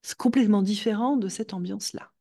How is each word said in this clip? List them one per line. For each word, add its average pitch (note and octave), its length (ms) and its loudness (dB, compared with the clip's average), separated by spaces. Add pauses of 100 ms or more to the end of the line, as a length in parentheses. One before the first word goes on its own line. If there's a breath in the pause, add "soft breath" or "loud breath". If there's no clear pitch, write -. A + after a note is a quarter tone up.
C'est - 160 -12
complètement A3+ 420 4
différent G#3+ 560 0
de G3+ 120 0
cette A3 260 -8
ambiance-là. F#3 680 -8